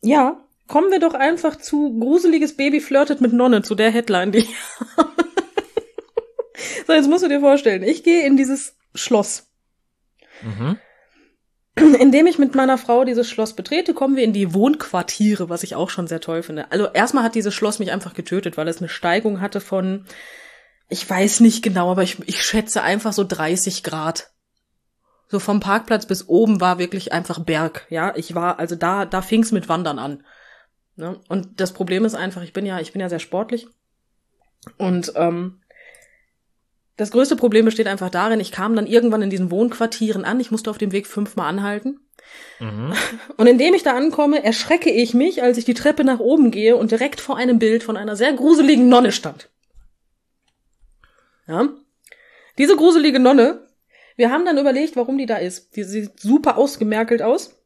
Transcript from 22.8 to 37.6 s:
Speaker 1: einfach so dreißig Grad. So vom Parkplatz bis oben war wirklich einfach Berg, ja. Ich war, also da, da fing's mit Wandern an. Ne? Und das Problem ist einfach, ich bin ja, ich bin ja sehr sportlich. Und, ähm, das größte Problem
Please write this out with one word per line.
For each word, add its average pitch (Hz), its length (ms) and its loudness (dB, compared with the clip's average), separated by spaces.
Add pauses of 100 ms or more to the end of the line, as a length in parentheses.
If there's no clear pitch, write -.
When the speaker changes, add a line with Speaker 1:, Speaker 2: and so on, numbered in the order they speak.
Speaker 1:
einfach 208 320 -2
so 196 140 0
dreißig 175 560 -4
Grad. 160 480 -8 (960)
So 202 140 -4
vom 208 180 -2
Parkplatz 208 480 -2
bis 185 220 -8
oben 214 320 4
war 180 180 0
wirklich 180 340 -6
einfach 175 280 -6
Berg, 160 500 -4
ja. 165 240 -4
Ich 165 220 -10
war, 175 240 -4
also 170 160 -6
da, 185 280 0
da 185 160 -4
fing's 220 300 0
mit 202 180 -2
Wandern 160 300 -4
an. 139 260 -10 (680)
Ne? 170 240 -12 (100)
Und 185 320 -6
das 185 120 -4
Problem 190 320 -2
ist 220 100 -2
einfach, 185 280 -10
ich 175 100 -16
bin 196 140 -6
ja, 185 120 -6
ich 160 140 -10
bin 196 80 -8
ja 185 80 -6
sehr 170 100 -6
sportlich. 226 480 -8 (1120)
Und, 180 380 -4
ähm, 175 440 -4 (1400)
das 208 140 -6
größte 269 240 2
Problem 226 300 2